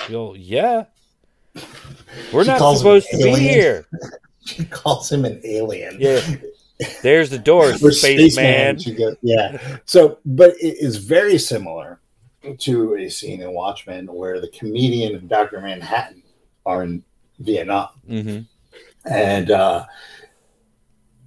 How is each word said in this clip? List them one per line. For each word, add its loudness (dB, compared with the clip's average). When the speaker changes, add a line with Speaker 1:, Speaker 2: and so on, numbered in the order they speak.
Speaker 1:
"Well, -10
yeah. -2
We're 2
Speaker 2:
She 2
Speaker 1:
not 2
Speaker 2:
calls 4
him 6
Speaker 1:
supposed -14
to -4
be 2
Speaker 2:
an 4
alien. 2
Speaker 1:
here." 2
Speaker 2:
<laughs> -10
She -10
calls -6
him -2
an -8
alien. -8
Speaker 1:
Yeah. 2
There's 2
the -8
door, 4
Speaker 2:
<laughs> 2
We're 8
Speaker 1:
spaceman. 6
Speaker 2:
spaceman. 2
She -10
goes, -4
yeah. -2
So, 6
but 8
it -4
is -4
very 2
similar -8
to 0
a -8
scene -12
in -12
Watchmen -10
where -8
the -10
comedian -4
and -18
Doctor -2
Manhattan -10
are -4
in -8
Vietnam. -4
Speaker 1:
Mm-hmm. -8
Speaker 2:
And, 0
uh, 0